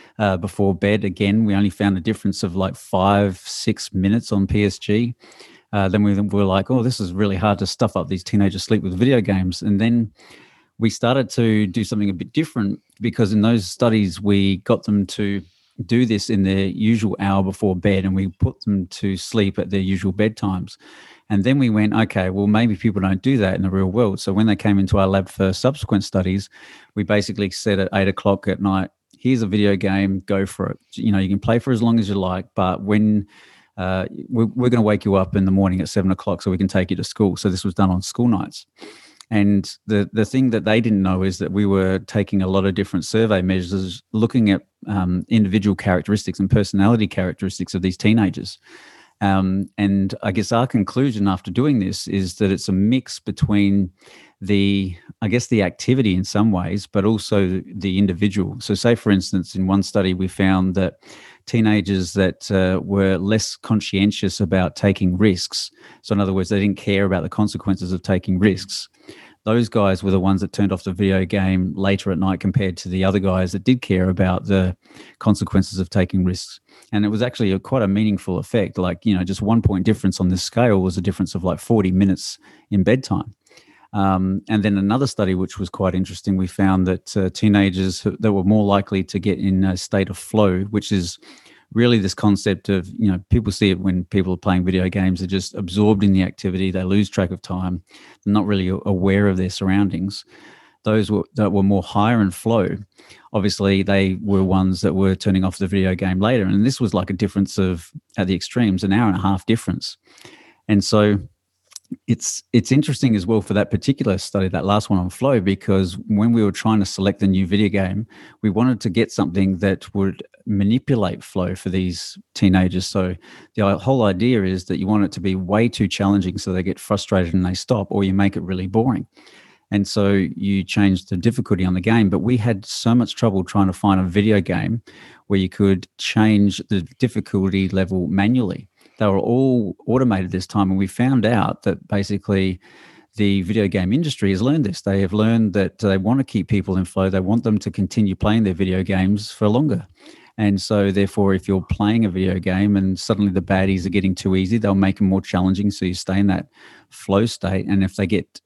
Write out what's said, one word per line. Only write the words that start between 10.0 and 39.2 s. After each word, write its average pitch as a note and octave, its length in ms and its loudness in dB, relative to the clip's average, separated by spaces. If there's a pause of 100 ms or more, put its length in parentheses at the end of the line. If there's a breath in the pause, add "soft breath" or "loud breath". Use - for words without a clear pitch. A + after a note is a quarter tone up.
we A2+ 100 2
started A#2+ 420 0
to A2 360 2
do G2 160 -2
something G#2 260 -2
a F#2 40 -4
bit - 180 -8
different, A2 480 -4 (220)
because A2 320 0
in G#2+ 80 4
those A2 260 2
studies, G#2 540 0
we G2 360 2
got - 260 -2
them G2+ 240 2
to G2+ 340 -4 (440)
do A#2+ 200 2
this A2 240 -2
in G2 140 0
their F#2+ 240 0
usual G#2+ 520 0
hour G2 240 0
before F#2+ 320 0
bed, F#2+ 300 0
and F#2+ 100 0
we F#2+ 140 0 (100)
put - 220 -2
them G2 260 -2
to G2 300 -4
sleep G2+ 420 -2
at F2+ 100 -4
their G2 120 0
usual F#2+ 320 -2
bedtimes. G2 640 -4 (520 loud breath)
And G2 140 2
then C3+ 160 2
we B2+ 100 2
went, G#2+ 240 2
"Okay, G2 360 0
well, G2+ 180 0
maybe G#2+ 300 2
people G2+ 240 0
don't F#2+ 200 0
do C3+ 160 2
that F#2+ 180 2
in F#2 60 -2
the F#2+ 80 0
real F#2+ 220 0
world." G2+ 300 0
So G2 100 -4
when G#2+ 160 2
they G#2 80 2
came G2+ 240 2
into F#2+ 180 2
our G2 100 4
lab F#2+ 200 2
for F#2+ 240 0
subsequent A2 540 -2
studies, F#2+ 440 -2 (460 loud breath)
we G#2+ 80 -2
basically G2+ 480 0
said G2 280 -2
at F#2+ 140 -2
eight G2 140 2
o'clock G2 400 0
at F#2+ 140 -2
night, F#2+ 280 0 (300)
"Here's B2 220 0
a G#2+ 60 -2
video G2+ 280 2
game, G2 500 -2
go G2 200 0
for - 240 -6
it. - 100 -10 (140)
You A2 180 -2
know, G2 80 2
you F#2+ 80 0
can G2 120 0
play A#2 200 0
for B2+ 140 -2
as A2 80 0
long A#2 180 2
as G2+ 80 -2
you G2+ 80 -2
like, F#2 300 -2 (100)
but F#2 280 0
when, G#2+ 440 2 (480 soft breath)
uh, F#2 300 -2 (240)
we're, A2+ 260 2
we're B2 140 2
gonna A#2 120 2
wake G#2+ 240 2
you G2 100 4
up F#2 200 0
in G2 100 2
the F#2+ 60 2
morning F#2+ 300 2
at - 80 -6
seven F#2+ 220 0
o'clock F#2 300 -4
so - 80 -2
we F#2 80 0
can F#2+ 100 0
take F#2 220 0
you F2+ 80 -2
to F2+ 60 -4
school." F#2+ 320 0
So - 140 -2
this F2+ 160 -4
was F#2+ 80 -2
done F#2+ 180 2
on F2+ 100 0
school A#2+ 280 -2
nights. - 360 -4 (640 loud breath)